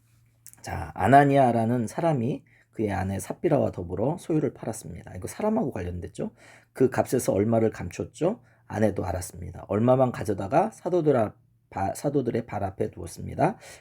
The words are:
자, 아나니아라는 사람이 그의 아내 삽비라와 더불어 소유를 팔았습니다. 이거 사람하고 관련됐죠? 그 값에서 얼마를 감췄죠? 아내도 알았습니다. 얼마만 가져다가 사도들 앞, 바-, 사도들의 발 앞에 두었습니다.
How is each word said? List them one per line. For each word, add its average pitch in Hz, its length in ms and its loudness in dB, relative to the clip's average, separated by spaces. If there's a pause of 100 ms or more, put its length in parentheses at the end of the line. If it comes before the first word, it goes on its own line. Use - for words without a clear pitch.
(640)
자, 87 320 -8
아나니아라는 123 880 6
사람이 147 580 -2 (280)
그의 104 200 -2
아내 95 280 -2
삽비라와 120 520 0
더불어 98 460 -4
소유를 151 380 -2
팔았습니다. - 600 -10
이거 92 120 -10
사람하고 214 440 -2
관련됐죠? 90 600 -8 (400)
그 127 160 4
값에서 - 440 0
얼마를 110 360 4
감췄죠? - 720 -4 (240)
아내도 98 400 0
알았습니다. 90 600 -8
얼마만 123 440 4
가져다가 98 600 0
사도들 165 440 2
앞, 110 220 0 (320)
바-, 95 240 -4
사도들의 120 540 -2
발 104 160 -6
앞에 98 260 -4
두었습니다. 95 680 -4 (240)